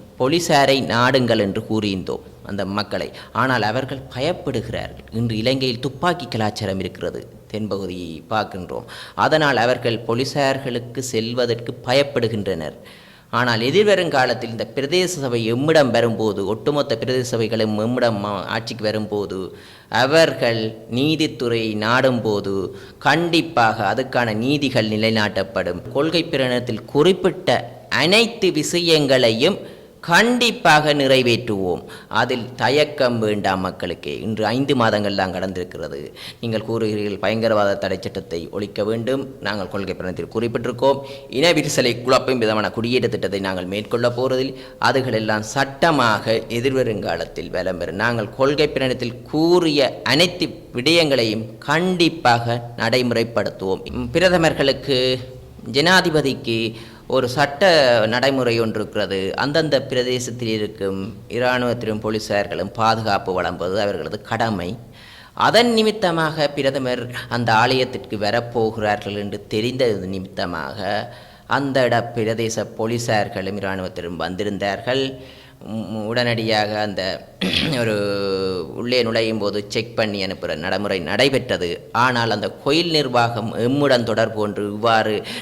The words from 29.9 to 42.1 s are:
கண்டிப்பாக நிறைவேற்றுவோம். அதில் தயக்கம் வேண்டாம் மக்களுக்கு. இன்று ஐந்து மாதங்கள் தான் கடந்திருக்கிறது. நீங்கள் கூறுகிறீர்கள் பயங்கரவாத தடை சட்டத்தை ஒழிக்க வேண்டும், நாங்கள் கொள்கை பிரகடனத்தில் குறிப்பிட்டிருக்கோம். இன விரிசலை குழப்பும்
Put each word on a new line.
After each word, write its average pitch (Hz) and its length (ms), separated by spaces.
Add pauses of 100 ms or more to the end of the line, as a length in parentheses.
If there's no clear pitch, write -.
கண்டிப்பாக 170 960
நிறைவேற்றுவோம். 117 840 (280)
அதில் 120 360 (120)
தயக்கம் 127 640
வேண்டாம் 101 400
மக்களுக்கு. 82 640
இன்று 107 240
ஐந்து 131 300
மாதங்கள் 104 400
தான் 95 180
கடந்திருக்கிறது. 87 800 (260)
நீங்கள் 110 300
கூறுகிறீர்கள் 104 500
பயங்கரவாத 104 580
தடை 95 240
சட்டத்தை 92 500
ஒழிக்க 101 320
வேண்டும், 113 400 (180)
நாங்கள் 101 260
கொள்கை 95 280
பிரகடனத்தில் 85 380
குறிப்பிட்டிருக்கோம். 123 640 (300)
இன 156 220
விரிசலை 139 500
குழப்பும் 127 360